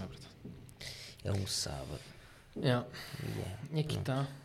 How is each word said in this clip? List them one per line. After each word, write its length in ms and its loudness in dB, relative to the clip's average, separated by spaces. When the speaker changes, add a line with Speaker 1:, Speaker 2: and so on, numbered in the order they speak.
Speaker 1:
verdade. 200 -10
Speaker 2:
É 80 4
um 160 4
sábado. 520 0
Speaker 1:
Yeah. 280 6
Speaker 2:
Yeah. 220 -2
Speaker 1:
E 60 6
aqui 180 4
Speaker 2:
Pronto. 140 4
Speaker 1:
está. 60 4